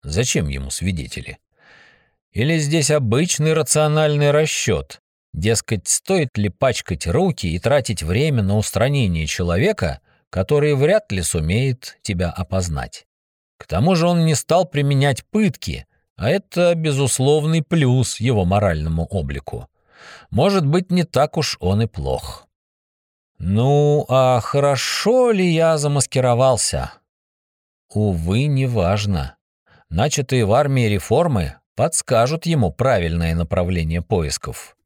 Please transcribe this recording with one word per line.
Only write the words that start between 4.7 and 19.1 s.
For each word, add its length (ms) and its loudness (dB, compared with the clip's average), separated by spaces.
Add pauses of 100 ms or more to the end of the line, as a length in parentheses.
Дескать, 560 -2
стоит 480 -2
ли 120 0
пачкать 580 -2
руки 400 0
и 120 -2
тратить 440 -2
время 400 0
на 140 2
устранение 720 0
человека, 760 -2 (300)
который 440 0
вряд 380 2
ли 100 -2
сумеет 800 -2
тебя 280 -4
опознать? 760 -6 (520)
К 80 -20
тому 280 0
же 140 2
он 180 2
не 80 2
стал 320 2
применять 580 0
пытки, 640 -2 (300)
а 120 -4
это 460 0
безусловный 880 2
плюс 580 2
его 240 2
моральному 640 0
облику. 600 -8 (640)